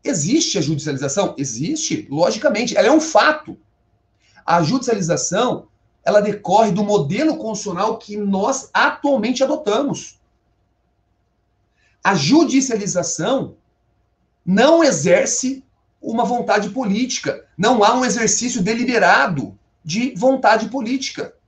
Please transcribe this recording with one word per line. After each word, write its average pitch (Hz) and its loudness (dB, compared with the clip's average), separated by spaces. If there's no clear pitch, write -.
existe 214 -2
a 170 0
judicialização? 143 -2
Existe, 139 -6
logicamente. 214 0
Ela 196 4
é 254 6
um 311 6
fato. - 0
A 170 2
judicialização, 196 -2
ela 311 4
decorre 208 2
do 202 0
modelo 208 0
constitucional 208 -6
que 208 -12
nós 208 -2
atualmente 262 0
adotamos. 269 -4
A 190 2
judicialização 214 0
não 277 6
exerce 220 2
uma 226 -2
vontade 214 -2
política. 240 -4
Não 214 2
há 220 4
um 254 0
exercício 233 -2
deliberado 214 0
de 226 -4
vontade 220 2
política. 254 -6